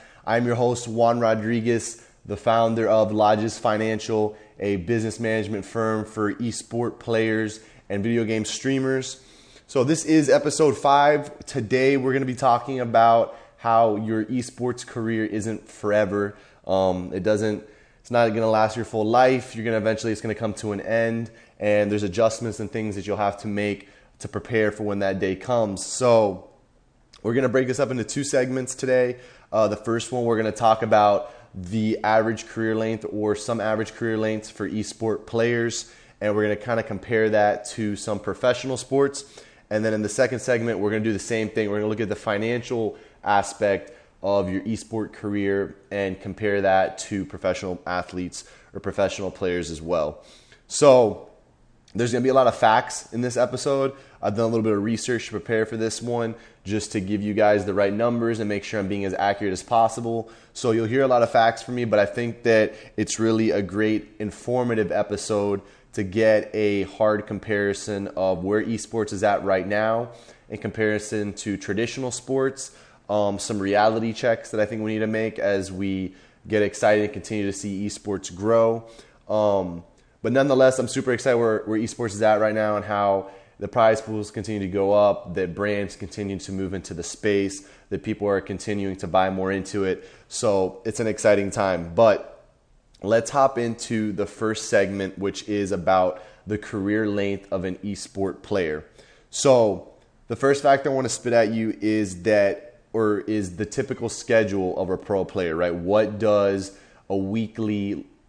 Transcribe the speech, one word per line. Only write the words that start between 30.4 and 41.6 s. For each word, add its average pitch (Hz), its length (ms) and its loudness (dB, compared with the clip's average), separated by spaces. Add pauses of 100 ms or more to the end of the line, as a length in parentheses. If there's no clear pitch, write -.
talk 110 300 2
about 104 500 4 (200)
the 107 480 -2
average 110 460 2
career 113 280 -2
length 110 360 -2
or 104 240 0
some 117 240 -4
average 107 340 -2
career 113 240 -2
lengths 110 320 -2
for - 200 -6
esport 107 560 -4
players, 117 640 -2 (300)
and 104 120 0
we're 104 100 2
gonna 104 120 2
kinda 113 260 -2
compare 110 480 0
that 104 420 2
to 104 260 -4
some 104 200 -6
professional 123 600 -2
sports. 139 480 -2 (440)
And 107 140 0
then 110 100 0
in 107 80 -2
the 104 60 -2
second 123 320 0
segment, 117 400 -2
we're 101 120 0
gonna 107 120 -2
do 113 80 0
the 98 80 -2
same 110 300 -4
thing. 107 200 -2